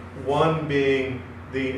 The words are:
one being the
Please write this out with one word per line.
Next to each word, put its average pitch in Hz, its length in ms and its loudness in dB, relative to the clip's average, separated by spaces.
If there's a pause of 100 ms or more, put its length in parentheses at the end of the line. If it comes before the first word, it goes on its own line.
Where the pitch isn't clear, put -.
(240)
one 151 420 2
being 135 560 2 (300)
the 131 260 -2